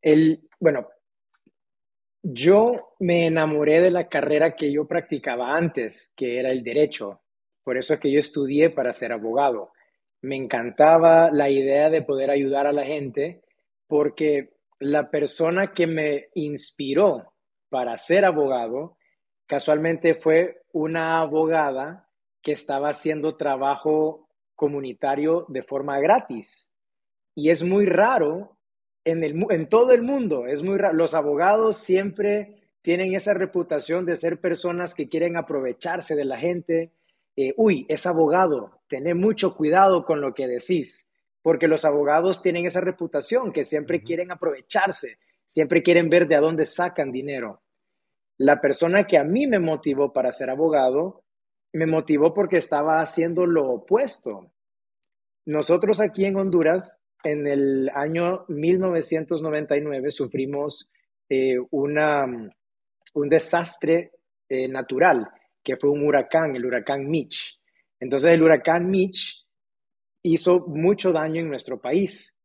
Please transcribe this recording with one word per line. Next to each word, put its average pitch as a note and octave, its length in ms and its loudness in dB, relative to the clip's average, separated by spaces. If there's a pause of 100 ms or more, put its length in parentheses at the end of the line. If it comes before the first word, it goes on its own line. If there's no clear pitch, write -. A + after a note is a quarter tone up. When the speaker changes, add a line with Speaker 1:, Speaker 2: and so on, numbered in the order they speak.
Speaker 1:
El, D#3 480 4 (100)
bueno, C#3+ 280 0 (1400)
yo F#3+ 760 2
me E3+ 280 2
enamoré D#3 540 2
de F3+ 100 6
la F3 180 -2
carrera D3 460 0
que D3 160 -2
yo D3 160 -2
practicaba C#3 680 -4
antes, D3 600 -4
que B2 240 -4
era C3 100 -2
el C3 140 -4
derecho. A#2 580 -4 (420)
Por B2+ 140 -4
eso C3 160 -4
es D3 60 -4
que C#3 120 -2
yo C#3+ 80 4
estudié D3 520 0
para B2 220 -4
ser A#2+ 180 -8
abogado. A2+ 600 -2 (480)
Me C3+ 160 -8
encantaba D#3 960 4
la C#3+ 180 2
idea C#3 400 2
de D#3+ 120 2
poder C3+ 300 -2
ayudar C#3 360 0
a D3 60 0
la D3 100 -2
gente, C#3+ 600 -6 (440)
porque D3 680 -2 (240)
la C#3+ 300 -2
persona E3+ 640 -2
que E3+ 140 0
me D3+ 460 -4
inspiró D3 1000 -2 (360)
para A#2+ 280 -6
ser G3 280 2
abogado, C#3 720 -2 (480)
casualmente D#3+ 720 0
fue E3 480 0 (100)
una D#3+ 480 -2
abogada D#3 880 -2 (320)
que D3+ 100 -4
estaba C#3+ 380 -4
haciendo D3+ 480 -4
trabajo C#3+ 880 -2 (280)
comunitario C#3+ 960 -2
de C3 120 -8
forma C#3 380 -6
gratis. D#3+ 720 0 (640)
Y D#3 160 2
es D#3+ 120 2
muy G3 220 2
raro F#3+ 720 0 (480)
en E3 180 -2
el D3+ 120 -4
mu-, G3 160 -2
en D#3+ 180 -2
todo A#3+ 220 6
el A#3+ 100 8
mundo, A3+ 460 -2
es C#3+ 160 -6
muy G3 140 -2
ra-, G3 140 0
los D#3+ 220 0
abogados F3+ 640 2
siempre G3+ 960 -2 (100)
tienen F#3 320 -2
esa F#3+ 200 -2
reputación F3 720 -4
de E3+ 100 -2
ser E3+ 260 -4
personas F3 540 -4
que D3 120 -6
quieren E3+ 300 -2
aprovecharse D#3 800 -6
de D3 100 -2
la C3 140 -6
gente. E3 520 -4 (460)
Eh, C3+ 180 -2
"Uy, G3+ 320 2
es D3+ 180 -6
abogado, D#3+ 840 0
tené D3 240 -4
mucho F#3+ 420 0
cuidado F3 480 4
con D#3 160 -2
lo C3+ 140 -4
que C3+ 140 -6
decís", B2 600 -6 (340)
porque E3 260 2
los D#3 180 0
abogados D3+ 560 2
tienen F3 240 -2
esa F3+ 160 -2
reputación F3+ 720 -4
que D3 100 -2
siempre D3+ 340 -4
Speaker 2:
Ujú. - 100 -8
Speaker 1:
quieren F3 240 -6
aprovecharse, E3+ 880 -4 (260)
siempre D#3+ 380 0
quieren E3+ 260 4
ver E3+ 180 4
de D3+ 80 4
a C#3+ 60 6
dónde D#3 240 0
sacan E3+ 460 -4
dinero. B2+ 500 -10 (760)
La C#3+ 220 4
persona E3+ 480 2
que E3+ 100 4
a C#3 60 4
mí A3 240 0
me A3 120 2
motivó C#3+ 520 -2
para B2+ 200 0
ser B2+ 180 -8
abogado, D3 760 0 (500)
me D#3+ 120 -2
motivó D#3+ 480 2
porque F#3 240 0
estaba D#3 420 0
haciendo E3 460 -2
lo D#3 240 0
opuesto. B2 840 -4 (920)
Nosotros F3 560 0
aquí G3 240 0
en G3 100 -2
Honduras, F3+ 640 0 (240)
en D3+ 240 -2
el C#3 480 0
año E3+ 520 -2
mil E3 320 0
novecientos D#3+ 600 -2
noventa D3+ 340 -2
y D3 60 0
nueve C#3+ 300 -6
sufrimos, C#3 800 -6 (380)
eh, C3 280 0 (140)
una, D3 540 0 (880)
un D3 160 -2
desastre, E3 800 0 (380)
eh, C3 180 -4
natural, C3 600 2 (360)
que C3 120 -4
fue C#3+ 140 0
un D3 160 0
huracán, D3 500 0
el B2 100 -6
huracán C3+ 440 -4
Mitch. - 500 -6 (400)
Entonces, C3+ 320 2
el E3 120 6
huracán E3 460 4
Mitch F#3+ 560 -2 (760)
hizo F3 460 2
mucho F3+ 440 0
daño D#3+ 300 -2
en E3 80 -6
nuestro B2+ 320 -10
país. F3+ 640 -4